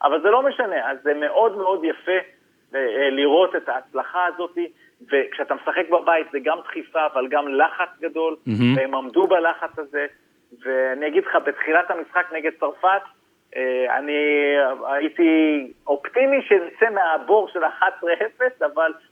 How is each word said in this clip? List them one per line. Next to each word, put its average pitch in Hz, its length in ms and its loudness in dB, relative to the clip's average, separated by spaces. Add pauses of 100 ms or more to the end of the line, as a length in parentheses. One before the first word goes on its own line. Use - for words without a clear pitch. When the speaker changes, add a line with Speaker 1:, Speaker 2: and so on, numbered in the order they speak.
Speaker 1:
אבל 147 180 2
זה 190 80 2
לא 247 140 4
משנה, 185 480 -2
אז 135 120 -6
זה 147 100 2
מאוד 190 440 0
מאוד 185 260 -2
יפה, 175 360 -2 (560)
אה, 135 40 -2
אה, 131 300 0
לראות 147 460 4
את 156 140 -6
ההצלחה 131 560 -4
הזאת, 175 320 -6 (540)
וכשאתה 139 440 -2
משחק 156 340 -4
בבית 165 420 2
זה 143 80 -4
גם 151 240 -2
דחיפה, 165 500 -6
אבל 131 140 -2
גם 147 200 -2
לחץ 160 520 -2
גדול, 160 360 -4 (120)
Speaker 2:
מהמם. 120 300 2
Speaker 1:
והם 135 180 -2
עמדו 131 320 0
בלחץ 165 520 0
הזה, 147 260 -6 (600)
ואני 131 420 -2
אגיד 160 180 2
לך, - 200 0
בתחילת 160 460 0
המשחק 175 420 -4
נגד 160 260 -4
צרפת, 185 420 0 (540)
אה, 127 420 0
אני 147 220 -2 (680)
הייתי 151 440 2 (560)
אופטימי 262 600 2
שנצא 208 460 2
מהבור 180 600 2
של 185 100 -4
אחת 180 340 0
עשרה 170 160 -2
אפס, 233 480 -2
אבל 160 320 0 (180)